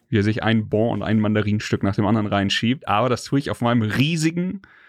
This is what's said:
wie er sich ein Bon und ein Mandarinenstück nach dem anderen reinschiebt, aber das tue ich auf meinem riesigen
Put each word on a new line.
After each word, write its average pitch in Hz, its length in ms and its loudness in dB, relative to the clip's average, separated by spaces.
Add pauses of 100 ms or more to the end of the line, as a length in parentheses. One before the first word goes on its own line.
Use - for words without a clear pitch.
wie 113 100 2
er 98 60 4
sich 107 200 0
ein 110 240 2
Bon 113 240 0
und 104 100 -4
ein 110 160 0
Mandarinenstück 104 640 0
nach 98 140 0
dem 107 100 0
anderen 107 220 0
reinschiebt, 101 580 0
aber 107 220 2
das 120 160 -2
tue 139 160 0
ich 147 100 -4
auf - 100 -6
meinem 120 220 2
riesigen 165 800 -2 (260)